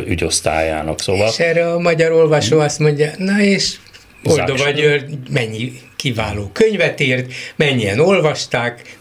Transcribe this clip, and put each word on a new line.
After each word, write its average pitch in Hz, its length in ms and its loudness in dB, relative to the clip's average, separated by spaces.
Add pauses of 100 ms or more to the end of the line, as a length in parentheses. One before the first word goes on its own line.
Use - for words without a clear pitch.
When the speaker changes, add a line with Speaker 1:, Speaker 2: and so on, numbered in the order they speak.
Speaker 1:
ügyosztályának, 80 920 -2
szóval 101 280 0
Speaker 2:
És 113 100 -4
erre 170 340 0
a 175 60 -2
magyar 165 340 2
olvasó 156 460 4
azt 147 200 0
mondja, 151 400 2
„Na 196 220 0
és 202 340 2 (480)
Moldova 135 360 2
Speaker 1:
Zaks. 143 220 0
Speaker 2:
György 147 380 0 (140)
mennyi 117 400 -2 (240)
kiváló 104 560 -4
könyvet 196 480 0
írt, 127 320 0 (240)
mennyien 120 420 0
olvasták, 147 1040 0